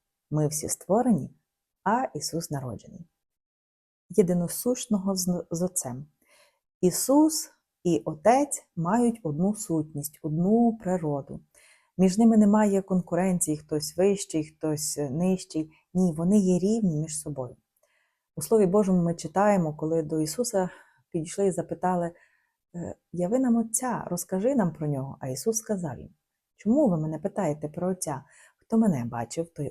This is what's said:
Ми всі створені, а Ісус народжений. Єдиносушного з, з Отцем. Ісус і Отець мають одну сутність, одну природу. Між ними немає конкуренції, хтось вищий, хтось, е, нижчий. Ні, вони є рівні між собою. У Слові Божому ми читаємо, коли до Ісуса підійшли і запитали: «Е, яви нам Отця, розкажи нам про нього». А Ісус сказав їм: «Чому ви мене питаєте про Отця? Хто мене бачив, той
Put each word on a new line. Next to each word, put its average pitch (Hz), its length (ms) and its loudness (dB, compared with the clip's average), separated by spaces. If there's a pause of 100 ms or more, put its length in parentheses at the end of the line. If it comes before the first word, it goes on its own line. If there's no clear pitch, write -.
(300)
Ми 151 180 2
всі 151 200 -6
створені, 220 640 0 (540)
а 233 200 0 (100)
Ісус 156 360 -6
народжений. 131 560 -10 (1040)
Єдиносушного 190 1080 0
з, 175 340 -2
з 170 120 -2
Отцем. 139 440 -6 (760)
Ісус 277 680 2 (340)
і 170 200 2
Отець 233 640 2 (100)
мають 233 460 2
одну 170 320 0
сутність, 151 680 -4
одну 214 600 2
природу. 151 580 -4 (580)
Між 185 200 4
ними 226 180 6
немає 208 460 4
конкуренції, 180 760 0
хтось 151 380 -6
вищий, 190 480 0
хтось, 151 540 -6
е, 143 120 -4
нижчий. 160 600 -2 (220)
Ні, 180 180 2
вони 170 260 2
є 180 200 4
рівні 196 380 0
між 156 240 -6
собою. 135 360 -10 (800)
У 156 60 -8
Слові 214 240 4
Божому 185 360 2
ми 170 120 0
читаємо, 180 600 0
коли 156 280 -2
до 156 180 -4
Ісуса 185 500 -2 (400)
підійшли 175 360 -4
і 190 40 4
запитали: 170 640 -2 (640)
«Е, 175 200 -10 (180)
яви 175 260 0
нам 247 180 4
Отця, 233 500 -2
розкажи 190 480 -2
нам 190 180 2
про 156 140 -6
нього». 139 340 -4
А 139 80 -8
Ісус 220 300 -2
сказав 175 400 -6
їм: - 100 -16 (480)
«Чому 262 320 2
ви 175 100 2
мене 156 200 -4
питаєте 151 500 -4
про 170 200 -6
Отця? 156 360 -6 (340)
Хто - 200 -2
мене 175 260 2
бачив, 120 440 -6
той 143 220 -8